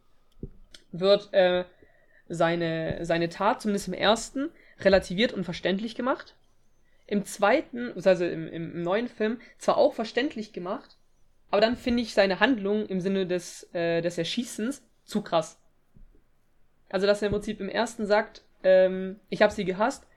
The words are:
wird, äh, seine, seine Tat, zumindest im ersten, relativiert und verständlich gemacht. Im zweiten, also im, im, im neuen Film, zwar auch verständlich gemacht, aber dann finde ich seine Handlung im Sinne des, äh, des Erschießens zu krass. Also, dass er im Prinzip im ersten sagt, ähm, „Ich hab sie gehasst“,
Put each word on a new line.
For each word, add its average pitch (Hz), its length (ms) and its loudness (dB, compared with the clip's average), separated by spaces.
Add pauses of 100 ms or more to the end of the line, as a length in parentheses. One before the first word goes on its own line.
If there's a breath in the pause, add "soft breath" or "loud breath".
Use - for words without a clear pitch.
(920)
wird, 196 420 2
äh, 180 320 4 (640 soft breath)
seine, 165 760 -2
seine 170 240 0
Tat, 208 320 -2
zumindest 202 260 -4
im 185 60 -6
ersten, 226 560 0 (320 soft breath)
relativiert 190 520 2
und 185 120 -6
verständlich 190 500 -4
gemacht. 262 400 -6 (720)
Im 208 180 -2
zweiten, 240 680 0 (100)
also 180 220 4
im, 160 220 -4
im, 165 280 -10
im 170 80 -6
neuen 208 240 -2
Film, 220 320 -4 (200 loud breath)
zwar - 180 0
auch - 160 4
verständlich 233 600 -6
gemacht, 185 440 -10 (540)
aber 208 100 4
dann 233 160 2
finde 240 260 0
ich 226 100 -10
seine 196 260 4
Handlung 208 480 2
im 190 140 -2
Sinne 190 260 0
des, - 460 -6
äh, 170 280 0
des 170 160 -2
Erschießens 226 680 -6 (220)
zu 202 180 -4
krass. - 360 -2 (1300)
Also, 196 180 -2
dass 202 140 2
er 208 60 0
im 196 60 -2
Prinzip 208 260 -6
im 196 100 -8
ersten 226 360 -4
sagt, 208 380 0 (200)
ähm, 185 560 4 (100)
„Ich 190 120 0
hab 208 100 6
sie 202 140 -4
gehasst“, 202 400 -2 (120)